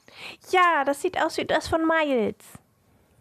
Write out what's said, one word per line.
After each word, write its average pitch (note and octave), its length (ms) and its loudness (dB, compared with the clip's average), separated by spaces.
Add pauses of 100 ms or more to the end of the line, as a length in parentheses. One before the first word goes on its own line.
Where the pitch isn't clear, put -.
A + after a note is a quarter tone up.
(500)
Ja, F4 340 4
das C#4+ 160 -2
sieht - 180 -4
aus D#4+ 200 -2
wie D4 80 -2
das - 220 0
von D#4+ 180 0
Miles. C#4 500 0 (840)